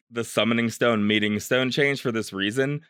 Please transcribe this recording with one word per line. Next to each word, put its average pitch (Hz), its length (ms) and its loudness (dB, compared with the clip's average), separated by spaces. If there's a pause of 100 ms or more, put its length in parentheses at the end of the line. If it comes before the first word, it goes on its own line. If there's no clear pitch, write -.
(120)
the 117 140 -4
Summoning 117 440 0
Stone, 110 380 2
Meeting 104 320 2
Stone 127 320 0
change 139 300 0
for 127 100 -2
this 110 220 -4
reason, 131 560 -2